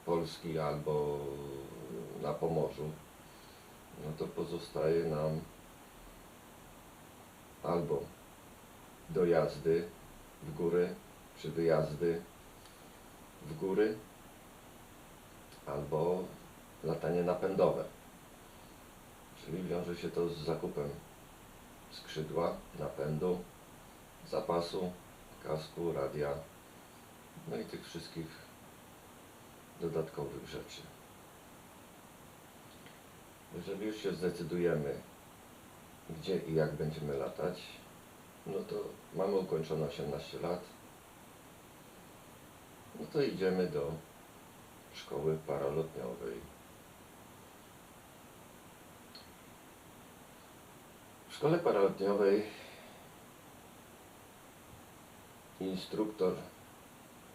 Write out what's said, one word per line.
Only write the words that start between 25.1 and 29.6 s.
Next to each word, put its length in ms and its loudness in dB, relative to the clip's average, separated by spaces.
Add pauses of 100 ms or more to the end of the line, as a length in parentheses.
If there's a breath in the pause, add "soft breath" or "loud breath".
kasku, 500 0
radia, 360 2 (1160)
no 100 -2
i 80 -2
tych 200 -8
wszystkich 420 -6 (1500)